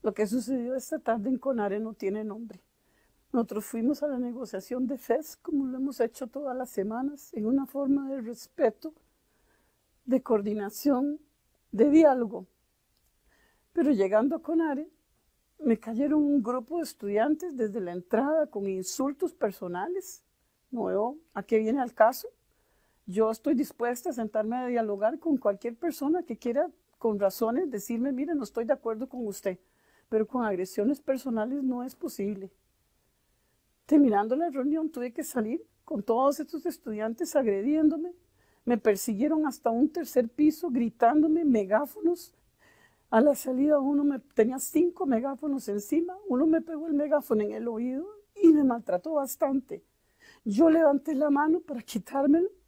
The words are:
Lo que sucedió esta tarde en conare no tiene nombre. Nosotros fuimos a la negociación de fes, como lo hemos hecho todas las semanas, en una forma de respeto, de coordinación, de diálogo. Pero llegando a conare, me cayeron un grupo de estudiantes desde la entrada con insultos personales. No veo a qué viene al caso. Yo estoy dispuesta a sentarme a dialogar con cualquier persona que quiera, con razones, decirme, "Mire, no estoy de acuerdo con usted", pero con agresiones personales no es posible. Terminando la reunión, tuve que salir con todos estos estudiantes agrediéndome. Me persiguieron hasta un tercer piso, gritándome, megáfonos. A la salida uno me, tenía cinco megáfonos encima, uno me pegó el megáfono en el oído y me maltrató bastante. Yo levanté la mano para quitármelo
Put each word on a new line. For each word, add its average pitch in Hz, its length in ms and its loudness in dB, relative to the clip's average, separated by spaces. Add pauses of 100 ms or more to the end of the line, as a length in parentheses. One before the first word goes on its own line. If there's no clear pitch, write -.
Lo 208 60 -2
que 208 120 0
sucedió 247 480 -2
esta 269 260 -6
tarde 226 280 -2
en 262 100 0
conare 208 440 -2
no 220 120 -8
tiene 208 300 -4
nombre. 208 380 -12 (720)
Nosotros 220 320 -2
fuimos 247 380 -2
a 302 40 -2
la 269 100 -2
negociación 247 680 -6
de 262 100 -6
fes, - 380 -2
como 285 300 -2
lo 262 140 -6
hemos 269 200 -4
hecho 233 280 -2
todas 269 280 -8
las 254 140 -8
semanas, 247 640 -6
en 214 120 -4
una 269 200 2
forma 277 440 -2
de 269 120 -6
respeto, 240 720 -4 (1120)
de 254 180 2
coordinación, 226 960 0 (540)
de 233 160 6
diálogo. 254 580 6 (1300)
Pero 302 180 2
llegando 214 460 2
a 330 40 -8
conare, 320 480 -2 (680)
me 233 180 2
cayeron 285 460 0
un 285 180 2
grupo 247 360 -4
de 330 60 -4
estudiantes 277 760 -2
desde 220 240 -4
la 175 100 -6
entrada 262 560 0
con 196 180 -6
insultos 262 680 -4
personales. 196 920 -6 (480)
No 226 140 -4
veo 214 320 -2 (160)
a 202 100 -8
qué 220 160 2
viene 226 220 0
al 247 120 -4
caso. 254 360 2 (760)
Yo 220 240 2
estoy 262 260 0
dispuesta 240 560 -4
a - 20 -6
sentarme 220 420 -2
a 254 120 -4
dialogar 226 520 -2
con 311 160 0
cualquier 208 400 -2
persona 330 480 -2
que 233 140 -8
quiera, 262 340 -2 (260)
con 214 220 -2
razones, 233 500 0
decirme, 233 440 -4
"Mire, 285 220 -4
no 269 80 -2
estoy 226 200 -6
de 233 80 -2
acuerdo 226 380 -4
con 247 180 -8
usted", 190 320 -6 (500)
pero 220 180 0
con 247 180 -2
agresiones 208 560 -2
personales 262 640 -4
no 247 200 -2
es 254 120 -12
posible. 202 540 -6 (1400)
Terminando 254 500 4
la 339 140 0
reunión, 294 400 -2
tuve 247 220 -8
que 311 120 -8
salir 247 380 -4 (240)
con 226 180 -6
todos 262 360 2
estos 302 260 -10
estudiantes 226 680 -6
agrediéndome. 302 800 2 (520)
Me 240 120 2
persiguieron 233 680 0
hasta 247 240 -2
un 247 200 2
tercer 269 400 -2
piso, 302 400 0
gritándome, 302 760 2
megáfonos. 269 880 0 (760)
A 220 120 4
la 285 140 6
salida 277 440 2
uno 285 240 0
me, 285 160 0
tenía 247 400 0
cinco 349 460 0
megáfonos 269 640 -2
encima, 330 480 -2 (100)
uno 262 180 2
me 320 160 4
pegó 320 260 -10
el 320 60 -2
megáfono 285 500 0
en 208 100 -4
el 220 140 -8
oído 247 380 -4 (300)
y 403 140 8
me 294 160 6
maltrató 254 480 0
bastante. 269 720 -2 (600)
Yo 240 260 4
levanté 302 460 4
la 294 140 2
mano 311 320 2
para 247 200 -10
quitármelo 285 680 2 (180)